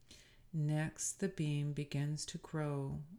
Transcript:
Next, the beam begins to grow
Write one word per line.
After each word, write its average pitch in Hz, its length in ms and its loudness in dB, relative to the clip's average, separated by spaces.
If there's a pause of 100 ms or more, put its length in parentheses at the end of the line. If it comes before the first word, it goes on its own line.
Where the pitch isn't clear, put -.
(540)
Next, 151 680 2
the 196 80 2
beam 147 460 2
begins 147 540 0
to - 100 -6
grow 147 640 -2 (200)